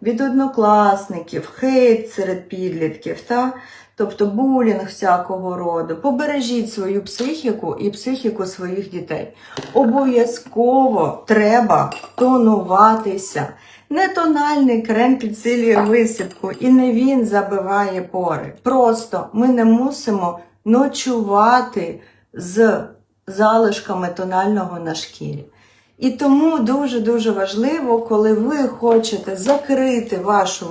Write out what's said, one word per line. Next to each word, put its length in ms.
від 180
однокласників, 1300
хейт 560
серед 380
підлітків, 720
та? 320
Тобто 300
булінг 600
всякого 720
роду. 400
Побережіть 760
свою 320
психіку 760
і 100
психіку 560
своїх 440
дітей. 420
Обов'язково 1500
треба 680
тонуватися. 1300
Не 180
тональний 720
крем 340
підсилює 600
висипку, 760
і 160
не 240
він 340
забиває 760
пори. 600
Просто 720
ми 160
не 160
мусимо 720
ночувати 1400
з 480
залишками 840
тонального 720
на 140
шкірі. 500
І 120
тому 480
дуже-дуже 720
важливо, 680
коли 340
ви 360
хочете 680
закрити 800
вашу 540